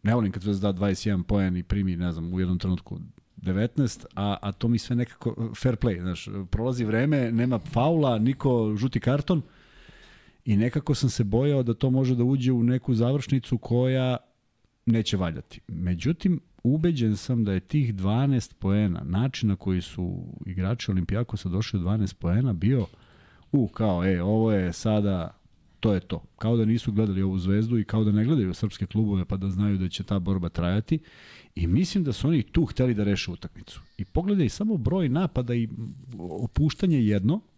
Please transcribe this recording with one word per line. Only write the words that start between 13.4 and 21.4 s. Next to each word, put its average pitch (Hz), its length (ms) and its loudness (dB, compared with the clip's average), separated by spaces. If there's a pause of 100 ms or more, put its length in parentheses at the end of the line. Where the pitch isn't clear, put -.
koja 127 600 0 (680)
neće 110 320 2
valjati. 85 500 -4
Međutim, 90 720 -2 (240)
ubeđen 135 540 2
sam 120 260 0
da 101 100 0
je 92 60 2
tih 123 360 0
dvanaest 117 640 0
poena, 98 440 0
način 107 460 0
na 98 60 2
koji 92 260 -2
su 90 420 -6 (220)
igrači 95 460 -4
Olimpijakosa 95 580 -2